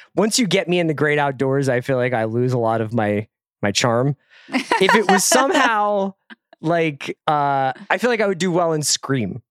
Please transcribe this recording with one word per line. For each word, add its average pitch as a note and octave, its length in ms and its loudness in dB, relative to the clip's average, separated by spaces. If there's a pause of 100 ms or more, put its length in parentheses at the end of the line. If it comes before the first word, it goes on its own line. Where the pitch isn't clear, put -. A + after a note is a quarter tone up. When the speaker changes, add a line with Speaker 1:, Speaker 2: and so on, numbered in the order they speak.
(140)
Speaker 1:
once G#3 240 0
you B3 80 2
get F#3 220 0
me F3+ 100 0
in F3 100 0
the D#3 60 -2
great D3 240 0
outdoors, C#3 500 0
I B2 140 0
feel C3+ 140 -2
like B2 180 0
I A2+ 100 0
lose B2 300 0
a B2 40 0
lot A2+ 220 0
of A2 140 -6
my, G#2 340 0 (340)
my G#2 80 -2
charm. B2 460 0 (320)
If - 460 0
it A4 160 2
was F#4 140 2
Speaker 2:
<laughs> - 40 0
Speaker 1:
somehow, A3 840 2 (480)
like, D#3+ 640 -2
uh, C#3 460 0 (180)
I F3+ 80 0
feel A3+ 120 0
like A3+ 120 0
I G#3 40 2
would F#3+ 120 -2
do F#3 120 -2
well E3 220 0
in D#3 100 -2
Scream, B2 680 -4